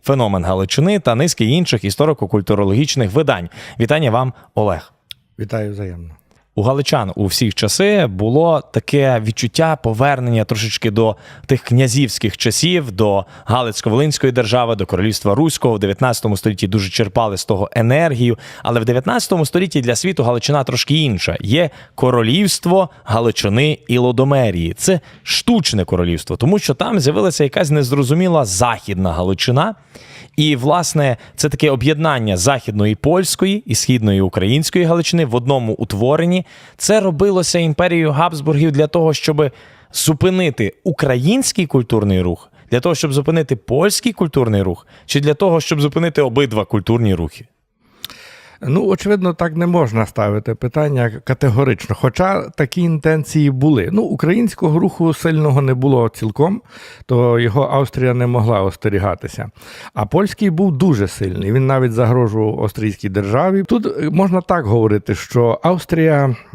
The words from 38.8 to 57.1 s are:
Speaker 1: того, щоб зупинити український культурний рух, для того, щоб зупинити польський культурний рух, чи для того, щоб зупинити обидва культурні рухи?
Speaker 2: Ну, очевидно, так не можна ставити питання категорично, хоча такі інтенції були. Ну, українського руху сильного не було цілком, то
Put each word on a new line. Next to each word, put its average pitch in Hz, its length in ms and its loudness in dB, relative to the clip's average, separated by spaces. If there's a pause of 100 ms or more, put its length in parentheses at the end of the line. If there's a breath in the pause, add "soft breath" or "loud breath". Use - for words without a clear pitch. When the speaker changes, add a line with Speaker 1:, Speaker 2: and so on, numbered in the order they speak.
Speaker 1:
того, 160 280 2
щоб 147 360 0 (420 loud breath)
зупинити 165 800 0 (100)
український 160 800 0
культурний 104 560 2
рух, 87 280 -4 (200 soft breath)
для 123 100 0
того, 170 140 0
щоб 143 180 -2
зупинити 143 440 0
польський 190 560 0
культурний 120 500 0
рух, 92 240 -4 (200 soft breath)
чи 143 140 0
для 147 140 2
того, 165 260 2
щоб 151 200 -2
зупинити 151 420 0
обидва 117 420 0
культурні 110 500 0
рухи? 82 320 -6 (1120 loud breath)
Speaker 2:
Ну, 175 260 0
очевидно, 190 480 0
так 165 220 -4
не 175 100 0
можна 117 400 0
ставити 104 480 -2
питання 127 580 -2 (120)
категорично, 127 720 0
хоча 185 520 0
такі 156 300 -2
інтенції 156 720 2
були. 131 420 2
Ну, 208 100 2
українського 180 760 0
руху 165 360 0
сильного 151 480 0
не 131 120 2
було 127 340 2
цілком, 147 540 -2 (440 loud breath)
то 120 320 2